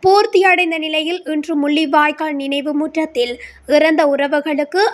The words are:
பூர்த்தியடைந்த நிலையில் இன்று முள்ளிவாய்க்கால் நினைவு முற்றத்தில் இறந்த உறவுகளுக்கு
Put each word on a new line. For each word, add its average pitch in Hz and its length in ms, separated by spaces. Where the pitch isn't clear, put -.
பூர்த்தியடைந்த 370 800
நிலையில் 311 380
இன்று 302 260
முள்ளிவாய்க்கால் 302 800
நினைவு 277 400
முற்றத்தில் 311 520
இறந்த 311 260
உறவுகளுக்கு 294 720